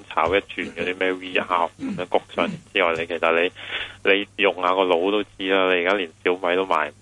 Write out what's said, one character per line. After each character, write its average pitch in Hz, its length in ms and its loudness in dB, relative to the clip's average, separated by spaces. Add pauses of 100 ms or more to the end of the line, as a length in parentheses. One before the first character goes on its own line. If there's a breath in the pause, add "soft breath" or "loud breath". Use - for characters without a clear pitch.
炒 92 260 0
一 101 40 4
轉 92 340 -8
嗰 85 120 -6
啲 90 120 -4
咩 92 140 0
V 92 260 -6
R - 80 -2
咁 90 520 -2
樣 90 100 -6
谷 - 140 0 (120)
上 87 140 0
嚟 - 40 -6 (220)
之 101 100 2
外， 85 120 2
你 82 100 -4
其 85 80 -8
實 82 380 2 (540 loud breath)
你， 98 60 4
你 101 160 0 (100)
用 98 180 2
下 90 180 2
個 95 100 4
腦 90 280 2
都 104 120 0
知 95 260 -8
啦。 95 240 4
你 87 80 2
而 - 20 0
家 92 120 2
連 90 140 -4 (140)
小 90 120 4
米 90 200 0
都 95 100 2
買 78 240 0
唔 73 120 -16